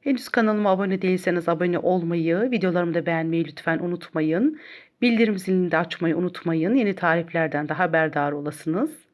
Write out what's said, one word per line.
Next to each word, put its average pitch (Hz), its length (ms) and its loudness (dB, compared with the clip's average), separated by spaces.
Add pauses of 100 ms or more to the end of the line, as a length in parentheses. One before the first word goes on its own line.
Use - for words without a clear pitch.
Henüz 269 280 -2
kanalıma 214 420 2
abone 190 320 0
değilseniz 180 460 0
abone 170 300 0
olmayı, 170 720 0
videolarımı 175 440 0
da 165 120 -2
beğenmeyi 165 380 0
lütfen 160 340 -4
unutmayın. 175 800 -2 (420)
Bildirim 226 360 2
zilini 185 320 0
de 160 80 2
açmayı 170 380 -2
unutmayın. 175 580 -2
Yeni 214 200 2
tariflerden 165 720 0
de 156 40 -2
haberdar 156 600 0
olasınız. 156 580 -4 (240)